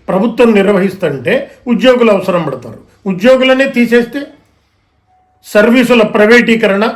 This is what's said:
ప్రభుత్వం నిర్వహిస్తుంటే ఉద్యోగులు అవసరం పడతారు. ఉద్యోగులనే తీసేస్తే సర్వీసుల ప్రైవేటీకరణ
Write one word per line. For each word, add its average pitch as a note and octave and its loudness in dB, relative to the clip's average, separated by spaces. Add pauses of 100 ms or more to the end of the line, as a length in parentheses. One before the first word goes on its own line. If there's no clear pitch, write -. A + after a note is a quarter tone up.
ప్రభుత్వం A3+ 0
నిర్వహిస్తుంటే F#3 -2 (180)
ఉద్యోగులు A#3+ 2
అవసరం F3+ -2
పడతారు. B2 -12 (280)
ఉద్యోగులనే B3+ 0
తీసేస్తే A#3+ -2 (1160)
సర్వీసుల A#3 2
ప్రైవేటీకరణ G#3+ 2 (120)